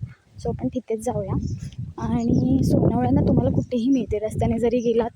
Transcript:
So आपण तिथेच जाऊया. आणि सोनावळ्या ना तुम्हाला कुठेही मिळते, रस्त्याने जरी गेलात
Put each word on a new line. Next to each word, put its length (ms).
So 100
आपण 200
तिथेच 320
जाऊया. 340
आणि 680
सोनावळ्या 480
ना 80
तुम्हाला 300
कुठेही 380
मिळते, 300
रस्त्याने 400
जरी 200
गेलात 380